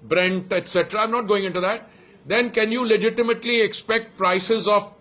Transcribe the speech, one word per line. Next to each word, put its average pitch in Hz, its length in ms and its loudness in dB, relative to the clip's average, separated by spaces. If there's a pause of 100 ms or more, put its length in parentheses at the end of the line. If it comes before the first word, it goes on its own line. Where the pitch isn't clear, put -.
Brent, 180 480 0
et 180 160 -2
cetera, 185 360 0
I'm 226 80 -2
not 233 180 -2
going 196 160 2
into 180 160 -4
that, 214 280 -4 (360)
then 226 240 0
can 220 240 0
you 247 120 -2
legitimately 226 760 0
expect 220 560 -2
prices 190 500 0
of 202 340 2